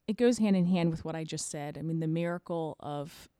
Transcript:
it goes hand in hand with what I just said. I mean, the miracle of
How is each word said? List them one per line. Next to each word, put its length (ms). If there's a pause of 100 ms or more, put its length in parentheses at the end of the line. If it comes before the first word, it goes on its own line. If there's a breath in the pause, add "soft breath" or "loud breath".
it 100
goes 220
hand 180
in 100
hand 240
with 140
what 100
I 100
just 260
said. 280
I 40
mean, 180
the 80
miracle 720
of 480 (120)